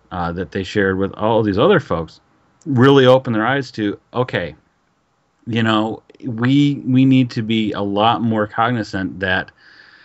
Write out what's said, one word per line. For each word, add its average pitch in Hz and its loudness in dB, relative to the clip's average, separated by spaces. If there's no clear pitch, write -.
uh, 87 -6
that 90 -8
they 98 -4
shared 95 0
with 95 -2
all 113 0
these 104 0
other 170 4
folks 82 -6
really 139 6
opened 127 4
their 107 -2
eyes 135 -4
to, 104 -4
okay, 110 -4
you 113 -2
know, 110 -2
we, 131 0
we 127 4
need 131 4
to 120 -6
be 110 -2
a 95 -6
lot 101 0
more 110 -2
cognizant 101 -4
that 92 -4